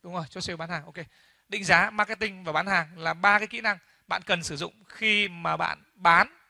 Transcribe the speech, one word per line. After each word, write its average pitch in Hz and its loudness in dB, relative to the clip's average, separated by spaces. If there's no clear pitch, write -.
Đúng 175 -14
rồi, 170 -6
cho 185 -12
sale, 175 -8
bán 165 -10
hàng, 165 -8
ok. 165 -20
Định 202 -6
giá, 180 6
marketing 208 -4
và 165 -8
bán 165 -2
hàng 175 -2
là 160 -4
ba 202 4
cái 214 -4
kỹ 233 -10
năng 208 0
bạn 180 -4
cần 175 0
sử 151 -8
dụng - -10
khi 208 0
mà 170 -4
bạn 170 -4
bán 175 6